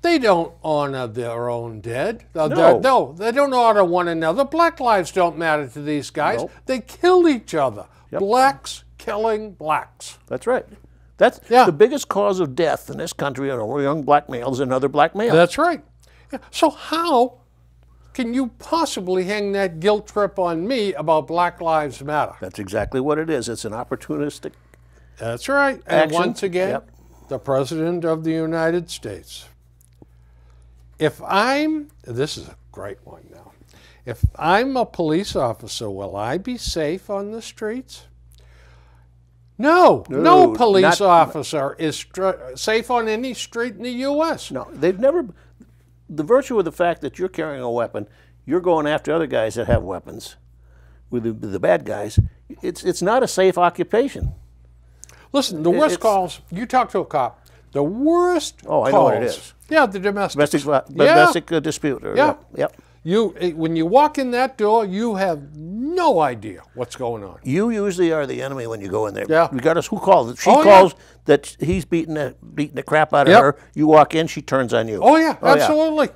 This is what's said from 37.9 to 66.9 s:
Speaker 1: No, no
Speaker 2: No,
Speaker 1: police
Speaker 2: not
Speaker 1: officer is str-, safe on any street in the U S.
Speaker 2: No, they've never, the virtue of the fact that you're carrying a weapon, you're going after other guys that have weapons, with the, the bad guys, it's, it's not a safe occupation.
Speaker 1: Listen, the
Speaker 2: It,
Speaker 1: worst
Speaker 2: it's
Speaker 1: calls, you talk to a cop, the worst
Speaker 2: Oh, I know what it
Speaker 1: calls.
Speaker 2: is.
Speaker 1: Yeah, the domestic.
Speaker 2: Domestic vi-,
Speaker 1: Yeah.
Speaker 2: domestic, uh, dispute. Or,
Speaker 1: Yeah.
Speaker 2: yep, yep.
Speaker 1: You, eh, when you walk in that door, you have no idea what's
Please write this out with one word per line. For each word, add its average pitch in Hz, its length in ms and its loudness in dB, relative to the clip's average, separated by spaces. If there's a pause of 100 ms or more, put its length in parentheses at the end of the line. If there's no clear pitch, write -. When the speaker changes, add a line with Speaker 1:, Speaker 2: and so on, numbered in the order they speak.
Speaker 1:
No, 285 520 6
no 135 120 -2 (260)
Speaker 2:
No, 339 60 2
Speaker 1:
police 190 460 4
Speaker 2:
not - 20 0
Speaker 1:
officer 156 760 2
is 160 180 -4
str-, - 360 -4 (240)
safe 220 340 -2
on 240 180 0
any 233 260 -4
street 233 420 -8
in - 80 -14
the 247 80 -8
U 277 320 -2
S. 320 260 -6
Speaker 2:
No, 127 220 -8
they've 180 280 -2
never, 277 280 0 (840)
the 156 140 -6
virtue 240 340 2
of 190 80 0
the 160 60 -6
fact 170 300 -2
that 143 180 -10
you're 185 100 -4
carrying 156 320 -8
a 123 80 -6
weapon, 113 380 -4 (380)
you're 165 160 -2
going 160 260 0
after 151 260 -2
other 165 140 -2
guys 113 280 -2
that 113 120 -4
have 113 160 0
weapons, 92 520 -14 (760)
with 120 120 -4
the, 113 100 -4
the 110 260 -8
bad 165 260 0
guys, 107 320 -4 (460)
it's, 185 200 -8
it's 170 180 -4
not 220 200 0
a 220 60 -2
safe 185 300 0
occupation. 180 760 -2 (960)
Speaker 1:
Listen, 247 300 -2
the 170 100 2
Speaker 2:
It, 208 60 2
Speaker 1:
worst 302 180 2
Speaker 2:
it's - 60 -10
Speaker 1:
calls, 190 480 0
you 202 160 -8
talk 254 260 0
to 196 80 -2
a 165 60 -4
cop, 127 400 -4 (260)
the 139 120 0
worst 320 840 0
Speaker 2:
Oh, 143 180 0
I 131 80 0
know 180 120 6
what - 120 4
it - 120 -2
Speaker 1:
calls. 104 100 -6
Speaker 2:
is. - 160 -20 (160)
Speaker 1:
Yeah, 302 160 4
the 196 140 -6
domestic. 196 380 -4
Speaker 2:
Domestic 147 240 2
vi-, 139 280 0
Speaker 1:
Yeah. 123 260 4
Speaker 2:
domestic, 269 360 4
uh, 165 80 0
dispute. 147 440 -4
Or, 101 120 -6
Speaker 1:
Yeah. 294 120 4
Speaker 2:
yep, - 180 -4 (100)
yep. 143 180 -4 (300)
Speaker 1:
You, 196 360 0
eh, 175 140 -2
when 160 220 -4
you 160 120 0
walk 285 320 4
in 254 120 -4
that 254 260 -2
door, 214 280 2
you 208 300 -4
have 156 400 -4
no 240 640 -2
idea 110 420 -4 (140)
what's 123 200 -10